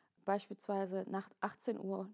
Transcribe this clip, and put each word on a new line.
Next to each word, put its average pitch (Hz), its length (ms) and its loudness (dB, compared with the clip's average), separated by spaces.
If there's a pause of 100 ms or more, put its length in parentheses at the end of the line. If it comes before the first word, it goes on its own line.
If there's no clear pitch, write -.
(240)
beispielsweise 196 840 2
nach 190 200 -2 (120)
achtzehn 208 360 0
Uhr 190 360 -2